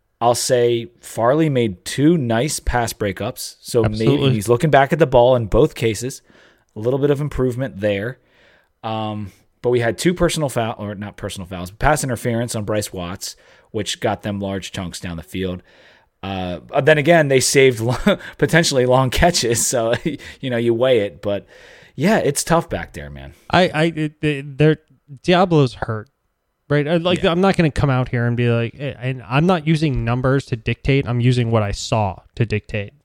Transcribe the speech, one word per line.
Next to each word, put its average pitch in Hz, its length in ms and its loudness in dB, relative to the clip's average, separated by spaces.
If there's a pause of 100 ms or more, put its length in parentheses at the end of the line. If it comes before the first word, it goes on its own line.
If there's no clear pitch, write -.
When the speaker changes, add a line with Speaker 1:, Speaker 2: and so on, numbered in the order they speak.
(200)
Speaker 1:
I'll 120 140 2
say 120 520 2 (140)
Farley 143 480 0
made 117 360 -2
two 160 340 2
nice 120 400 -2
pass 117 340 -2
breakups. - 680 -6
So 120 220 0
maybe 107 200 0
Speaker 2:
Absolutely. 139 300 4
Speaker 1:
he's 107 160 -2
looking 120 220 2
back 139 220 4
at 170 60 0
the 165 80 4
ball 127 300 4
in 113 100 -2
both 123 300 2
cases. 113 460 -4 (520)
A 110 60 -12
little 127 180 -2
bit 143 120 2
of 143 100 0
improvement 127 600 -4
there. 104 380 -2 (640)
Um, 107 480 -6 (320)
but 123 80 0
we 123 100 2
had 117 180 0
two 175 160 0
personal 160 340 -2
foul, 117 300 -4
or 104 180 -8
not 101 200 -12
personal 95 300 -10
fouls, 90 240 -10
but 104 80 -20
pass 147 240 2
interference 120 540 -4
on 107 80 -6
Bryce 107 280 -4
Watts, 90 440 -10 (340)
which - 300 -6
got 104 220 -2
them 101 180 -4
large 98 320 -6
chunks 90 260 -10
down 85 180 -10
the 80 60 -10
field. 92 400 -6 (600)
Uh, 92 380 -6 (220)
then 151 160 4
again, 156 300 4
they 135 120 4
saved 131 400 4
<laughs> - 0 -
lo-, 127 380 0 (200)
potentially 143 480 2
long 127 240 4
catches. - 560 0
So, 117 280 0 (220)
<laughs> - 240 -18
you 135 100 -4
know, 120 60 -2
you 117 180 2
weigh 120 260 4
it, 101 220 -4
but 101 240 -4 (480)
yeah, 165 240 2
it's 139 260 -2
tough 165 240 0
back 87 240 -8
there, 73 180 -14
man. 69 240 -16 (160)
Speaker 2:
I, 175 180 4
I, 156 160 0
it, 156 400 -4
it, 143 340 -4
they're, 151 200 4 (440)
Diablo's 170 520 2
hurt, 110 340 -10 (600)
right? 143 200 0
I, 170 80 2
like, 175 260 0
Speaker 1:
Yeah. 180 80 2
Speaker 2:
I'm 165 100 0
not 196 160 4
gonna 160 140 4
come 139 200 0
out 127 180 0
here 120 180 -2
and 120 100 0
be 120 140 0
like, 117 280 -2
eh, 139 200 -8
and 127 300 -8
I'm 143 180 2
not 175 200 2
using 151 380 0
numbers 127 420 0
to 120 100 -6
dictate. 135 500 0
I'm 120 140 -2
using 120 320 2
what 110 100 4
I 101 80 -4
saw 101 500 -4 (140)
to 120 120 0
dictate, 104 480 -6 (100)